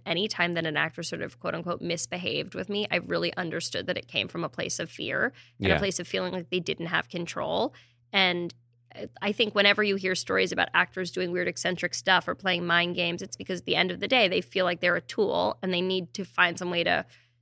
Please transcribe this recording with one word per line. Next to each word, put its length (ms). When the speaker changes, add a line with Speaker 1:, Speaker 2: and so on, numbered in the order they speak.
Speaker 1:
anytime 500
that 120
an 100
actor 260
sort 200
of, 180
quote 140
unquote, 260
misbehaved 760
with 140
me, 220
I 60
really 400
understood 500
that 100
it 120
came 200
from 160
a 40
place 300
of 120
fear 420
and 100
Speaker 2:
Yeah. 80
Speaker 1:
a 20
place 220
of 80
feeling 240
like 180
they 100
didn't 260
have 220
control. 640
And 400
I 120
think 220
whenever 280
you 140
hear 180
stories 380
about 200
actors 380
doing 200
weird, 180
eccentric 460
stuff 340
or 60
playing 320
mind 280
games, 280
it's 140
because 240
at 60
the 100
end 140
of 100
the 80
day, 200
they 120
feel 240
like 160
they're 160
a 60
tool 600
and 100
they 100
need 320
to 100
find 340
some 120
way 140
to 200